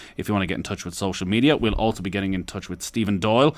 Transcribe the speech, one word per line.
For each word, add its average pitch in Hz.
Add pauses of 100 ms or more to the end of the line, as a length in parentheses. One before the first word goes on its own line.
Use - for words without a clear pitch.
(160)
if 95
you 107
wanna 95
get 90
in -
touch -
with 87
social 95
media. 123
We'll 107
also 110
be 98
getting 95
in 90
touch -
with 90
Stephen 101
Doyle, 120